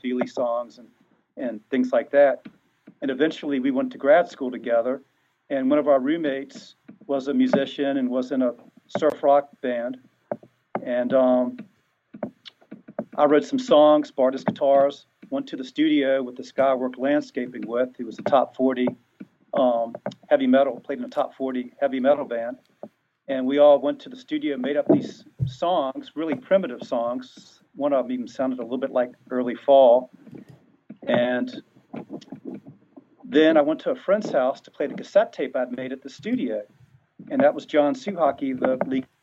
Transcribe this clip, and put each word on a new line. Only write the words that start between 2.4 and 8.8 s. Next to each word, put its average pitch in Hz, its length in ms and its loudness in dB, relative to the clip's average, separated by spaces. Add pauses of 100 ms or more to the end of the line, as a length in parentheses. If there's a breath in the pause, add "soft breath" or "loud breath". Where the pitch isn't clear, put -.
And 139 80 -6
eventually 143 520 -2
we 135 100 0
went 127 220 -4
to 107 60 -16
grad 160 300 4
school 127 220 -8
together, 120 500 0 (480)
and 135 220 0
one 147 80 4
of 143 80 0
our 139 140 6
roommates 139 760 -4 (320)
was 139 220 -4
a 139 60 0
musician 139 640 0
and 127 100 -2
was 127 240 -4
in 131 100 0
a 120 100 0 (360)